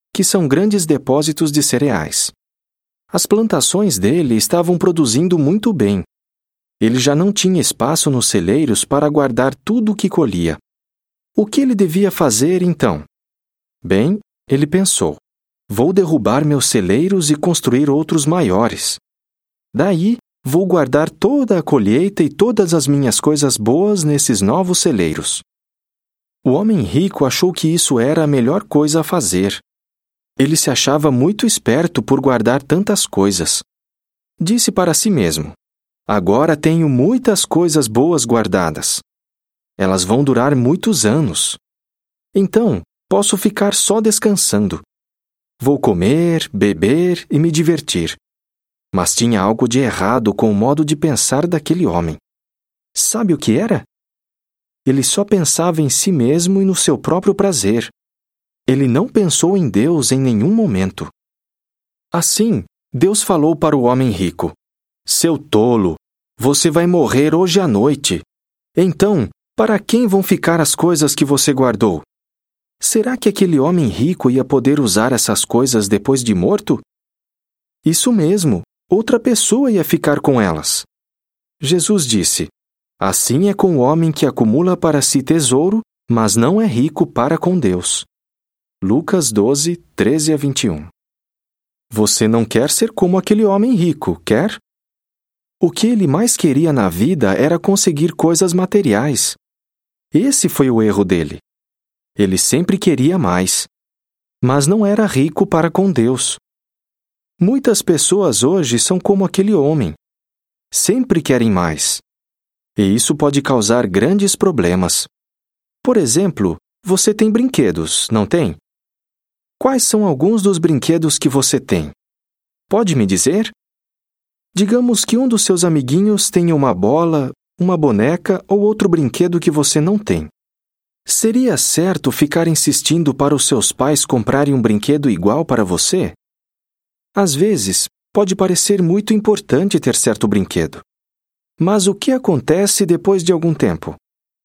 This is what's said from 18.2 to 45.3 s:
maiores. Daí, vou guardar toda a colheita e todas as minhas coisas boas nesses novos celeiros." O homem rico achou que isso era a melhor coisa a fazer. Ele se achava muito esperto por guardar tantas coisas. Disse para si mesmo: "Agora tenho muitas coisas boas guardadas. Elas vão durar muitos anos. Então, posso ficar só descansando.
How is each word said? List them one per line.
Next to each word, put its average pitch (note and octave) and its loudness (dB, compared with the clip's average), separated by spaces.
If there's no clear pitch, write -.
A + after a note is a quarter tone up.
maiores. A#2 0
Daí, G3 0
vou E3 0
guardar D3+ 2
toda A#3 0
a D#3+ -2
colheita C#3+ 0
e D3+ 0
todas G3 0
as D3+ 0
minhas C#3 0
coisas C#3+ 0
boas E3 0
nesses C#3+ 0
novos F3 0
celeiros." F2 -2
O C3 2
homem F#3+ 0
rico C#3+ -2
achou F3 0
que - -2
isso D3+ 0
era D#3 0
a - 0
melhor C#3+ 0
coisa D3+ 0
a D3+ -2
fazer. F#2+ -2
Ele C#3 0
se - -2
achava C#3+ 0
muito E3 0
esperto D3 -2
por C3+ 0
guardar B2+ 0
tantas F#3+ -2
coisas. - -2
Disse G#3 0
para F3 0
si - 0
mesmo: D#2+ -2
"Agora G#2 2
tenho D#3+ 0
muitas F#3 0
coisas D#3 0
boas C3 0
guardadas. G2 -2
Elas F#2+ 0
vão A#2 0
durar C3+ 0
muitos D3+ 0
anos. C#3+ -2
Então, G3 0
posso G3+ 0
ficar G3+ 0
só G#3+ 0
descansando. F3+ 0